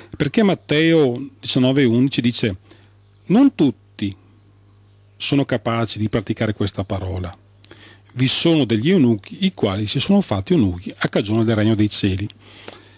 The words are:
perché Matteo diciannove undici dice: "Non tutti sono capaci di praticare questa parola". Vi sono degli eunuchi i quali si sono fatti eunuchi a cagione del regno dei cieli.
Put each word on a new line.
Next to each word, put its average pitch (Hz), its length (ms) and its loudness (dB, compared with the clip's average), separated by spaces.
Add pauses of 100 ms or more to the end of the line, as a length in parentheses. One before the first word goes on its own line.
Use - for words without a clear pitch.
(160)
perché 151 280 0
Matteo 156 760 2 (200)
diciannove 131 440 2
undici 123 360 2
dice: 117 360 -2 (680)
"Non 269 300 4
tutti 110 580 -2 (1000)
sono 139 280 -2
capaci 117 540 -4
di 107 100 -2
praticare 110 460 -4
questa 101 300 -4
parola". 92 520 -8 (800)
Vi 127 120 0
sono 160 360 2
degli 113 260 0
eunuchi 127 540 0
i 190 100 0
quali 104 320 -2
si 135 140 -4
sono 196 220 2
fatti 95 320 -2
eunuchi 92 420 0
a - 120 -4
cagione 113 360 0
del 113 100 2
regno 107 200 2
dei 104 160 2
cieli. 98 360 -2 (720)